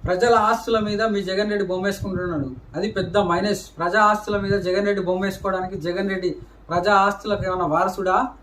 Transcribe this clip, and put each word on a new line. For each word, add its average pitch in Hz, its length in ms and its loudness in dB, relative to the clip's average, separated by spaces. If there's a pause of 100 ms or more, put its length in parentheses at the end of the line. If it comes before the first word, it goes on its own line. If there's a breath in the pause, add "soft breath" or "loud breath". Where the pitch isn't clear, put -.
ప్రజల 208 300 4
ఆస్తుల 226 440 2
మీద 208 240 0
మీ 202 200 0
జగన్ 185 260 0
రెడ్డి 202 180 -2
బొమ్మ 185 180 -2
వేసుకుంటున్నాడు, 180 680 -4 (200)
అది 208 160 -2
పెద్ద 180 260 -2
మైనస్. 190 600 0
ప్రజా 180 260 2
ఆస్తుల 208 360 2
మీద 202 200 0
జగన్ 185 260 0
రెడ్డి 196 180 0
బొమ్మ 185 220 0
వేసుకోవడానికి 185 560 -4
జగన్ 185 280 -2
రెడ్డి 180 260 -2 (340 loud breath)
ప్రజా 175 260 2
ఆస్తులకు 202 500 2
ఏమన్నా 185 200 -2
వారసుడా? 190 640 2 (160)